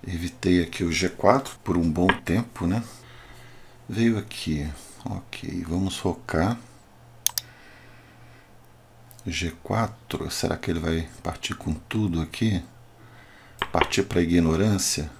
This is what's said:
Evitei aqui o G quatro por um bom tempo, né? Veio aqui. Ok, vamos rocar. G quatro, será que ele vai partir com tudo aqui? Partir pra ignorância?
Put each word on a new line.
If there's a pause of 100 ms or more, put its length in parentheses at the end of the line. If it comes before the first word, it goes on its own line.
Evitei
aqui
o
G
quatro
por
um
bom
tempo,
né? (1040)
Veio
aqui. (380)
Ok,
vamos
rocar. (2750)
G (120)
quatro,
será
que
ele
vai (160)
partir
com
tudo
aqui? (1040)
Partir
pra
ignorância?